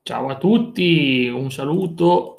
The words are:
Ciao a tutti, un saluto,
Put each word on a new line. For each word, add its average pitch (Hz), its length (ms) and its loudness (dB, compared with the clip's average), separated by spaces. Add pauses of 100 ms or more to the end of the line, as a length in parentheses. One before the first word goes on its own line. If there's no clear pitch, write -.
Ciao 120 260 -6
a 135 80 -8
tutti, 170 920 2
un 127 240 -6
saluto, 170 880 0